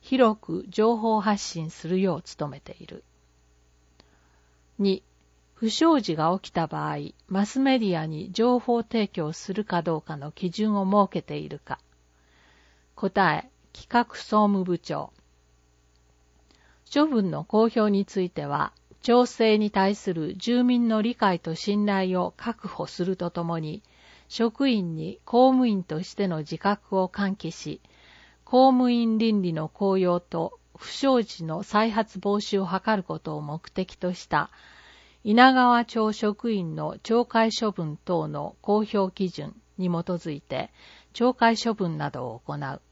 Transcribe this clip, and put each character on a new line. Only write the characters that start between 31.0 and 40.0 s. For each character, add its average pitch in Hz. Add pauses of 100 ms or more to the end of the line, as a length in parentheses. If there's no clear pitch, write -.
事 170
の 160
再 214
発 208
防 202
止 202
を 190
図 190
る 185
こ 160
と 156
を 151
目 147
的 -
と 180
し -
た 151 (760)
稲 240
川 247
町 214
職 208
員 175
の 151
懲 233
戒 226
処 220
分 160
等 165
の 147
公 208
表 202
基 190
準 147 (240)
に 185
基 175
づ 170